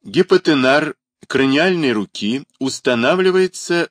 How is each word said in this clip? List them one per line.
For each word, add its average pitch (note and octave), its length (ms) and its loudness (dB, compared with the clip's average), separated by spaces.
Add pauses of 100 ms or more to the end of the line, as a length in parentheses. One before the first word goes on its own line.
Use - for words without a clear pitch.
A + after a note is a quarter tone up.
Гипотенар D3+ 920 0 (320)
краниальной C#3+ 640 0
руки G#2+ 540 -4 (140)
устанавливается E3+ 1300 -2